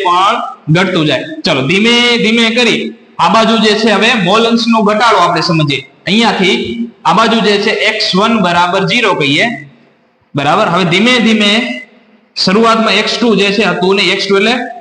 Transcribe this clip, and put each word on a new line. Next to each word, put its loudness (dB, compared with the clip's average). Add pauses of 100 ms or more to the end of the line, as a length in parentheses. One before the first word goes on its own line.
પણ 2 (400)
ઘટતું 0
જાય. -2 (200)
ચલો, 0
ધીમે 2 (280)
ધીમે 2 (120)
કરી 0 (420)
આ 2
બાજુ 2 (100)
જે 4 (100)
છે 2
હવે 2 (180)
મોલ 2
અંશનો 0
ઘટાડો 2
આપણે 0
સમજીએ. 0 (260)
અહીંયાથી 0 (520)
આ 2
બાજુ 2 (100)
જે 2 (100)
છે 0 (160)
એક્સ -4 (120)
વન 2 (120)
બરાબર 0 (100)
ઝીરો 0 (100)
કહીએ, 0 (880)
બરાબર? 0
હવે 0
ધીમે 2 (120)
ધીમે 2 (840)
શરૂઆતમાં 2
એક્સ -4
ટુ 0 (120)
જે 0
છે 0
હતું 0
ને, 0 (100)
એક્સ -4
ટુ 0
એટલે 0 (260)